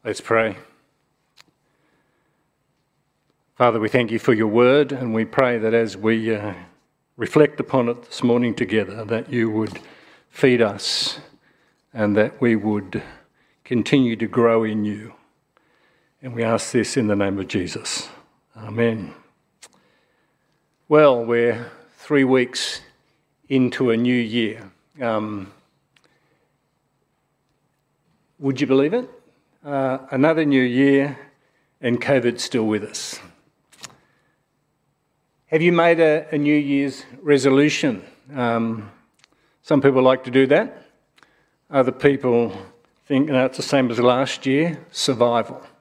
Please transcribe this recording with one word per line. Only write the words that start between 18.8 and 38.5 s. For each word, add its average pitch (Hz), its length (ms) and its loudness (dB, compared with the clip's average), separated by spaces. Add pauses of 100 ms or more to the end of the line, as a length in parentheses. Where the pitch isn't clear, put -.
Well, 147 340 6
we're 117 480 0 (280)
three 139 260 0
weeks 127 560 0 (720)
into 127 400 0
a 113 80 2
new 123 180 0
year. 113 560 -4 (260)
Um, 104 540 -6 (2750)
would 135 240 -2
you 127 40 0
believe 135 280 2
it? 247 120 -2 (560)
Uh, 135 360 -4 (120)
another 156 360 2
new 135 160 2
year, 139 560 2 (640)
and 120 180 -2
covid's 120 420 0
still 113 220 -2
with 107 180 -2
us. - 380 -12 (2250)
Have 160 120 2
you 175 100 4
made 170 300 4
a, 156 320 2
a 151 60 -2
New 147 180 2
Year's 139 480 -2 (160)
resolution? 139 840 2 (320)
Um, 113 560 -4 (680)